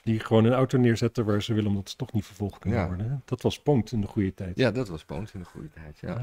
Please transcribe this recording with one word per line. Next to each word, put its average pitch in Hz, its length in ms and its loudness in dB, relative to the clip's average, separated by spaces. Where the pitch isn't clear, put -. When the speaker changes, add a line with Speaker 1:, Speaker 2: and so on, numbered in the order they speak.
Speaker 1:
die 113 180 0
gewoon 113 240 6
een 117 80 6
auto 131 260 2
neerzetten 117 460 2
waar 104 180 0
ze 117 120 -4
willen 107 160 0
omdat 101 200 -4
ze - 60 -16
toch - 160 -8
niet 104 140 -2
vervolgd - 320 -6
kunnen 113 200 -2
Speaker 2:
Ja. 92 80 0
Speaker 1:
worden, 92 240 -4
hè? 139 140 -2
Dat - 180 -6
was - 180 0
Poont 123 320 2
in 110 80 0
de 98 60 -2
goede 95 280 -2
tijd. 90 240 -8
Speaker 2:
Ja, 120 120 4
dat 117 180 -4
was 80 160 -10
Poont 92 300 -10
in 95 60 -12
de 87 60 -12
goede - 240 -16
tijd, 78 280 -18
ja. - 100 -10